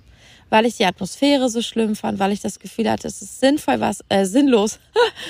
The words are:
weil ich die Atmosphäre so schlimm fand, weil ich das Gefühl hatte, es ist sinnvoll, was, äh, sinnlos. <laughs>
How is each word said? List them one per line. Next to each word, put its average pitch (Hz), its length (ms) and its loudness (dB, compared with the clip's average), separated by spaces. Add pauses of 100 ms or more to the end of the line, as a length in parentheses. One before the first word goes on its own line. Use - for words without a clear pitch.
(500)
weil 220 140 4
ich 233 120 -4
die 202 100 0
Atmosphäre 254 640 0
so 226 120 -4
schlimm 220 360 -2
fand, 214 240 -6
weil 196 100 0
ich 202 100 -4
das - 200 -8
Gefühl 214 280 -4
hatte, 214 200 -4
es - 120 -12
ist - 200 -16
sinnvoll, 269 400 2
was, - 280 -4
äh, 196 160 2
sinnlos. 226 600 2
<laughs> - 40 -20 (420)